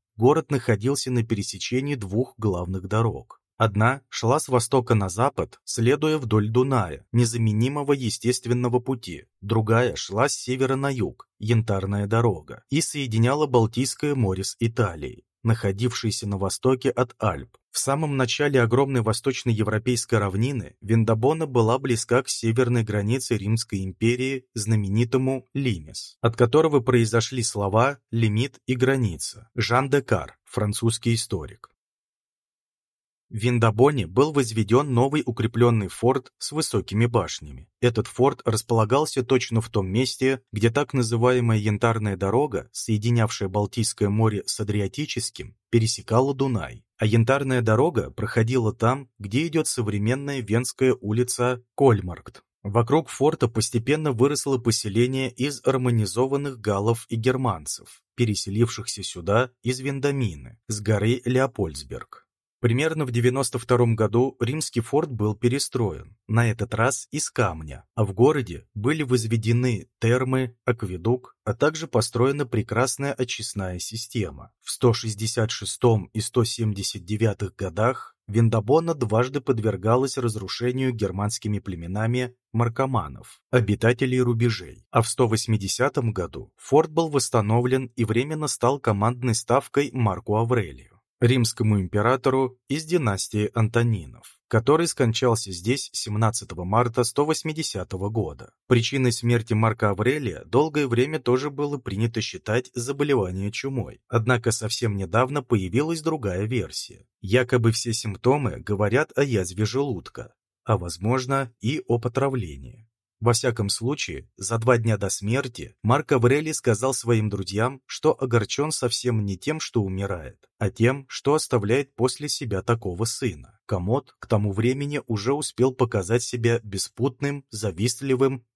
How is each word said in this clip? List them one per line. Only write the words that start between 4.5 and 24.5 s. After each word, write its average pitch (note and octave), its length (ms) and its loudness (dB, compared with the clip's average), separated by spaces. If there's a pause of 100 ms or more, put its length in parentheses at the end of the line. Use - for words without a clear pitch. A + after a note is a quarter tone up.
на G2+ 120 0
запад, A2 560 -2
следуя D3 540 2
вдоль G#2+ 300 2
Дуная, A2+ 640 0
незаменимого A#2 800 2
естественного B2 880 0
пути, A#2 460 -8 (140)
другая A2 540 2
шла G#2 340 -2
с - 60 -6
севера C3 400 -2
на C#3 160 -2
юг, G#2+ 380 -6 (100)
Янтарная G2+ 720 0
дорога, A2+ 600 -2
и D3 120 -2
соединяла C3+ 680 2
Балтийское B2+ 680 0
море F#2+ 260 0
с - 160 -8
Италией, G#2 640 -2 (220)
находившейся A2 840 -2
на G2+ 100 -4
востоке B2+ 540 0
от A#2+ 320 -2
Альп. E2+ 340 -4 (140)
В - 80 -8
самом C#3+ 380 -2
начале C3+ 440 2
огромной B2+ 420 2
восточноевропейской A2 1160 0
равнины G#2 600 -2
Виндабона A2+ 680 2
была B2 320 2
близка B2+ 460 0
к - 40 -10
северной A#2 540 0
границе G#2+ 540 0
Римской G2+ 480 -2
империи, B2 720 -2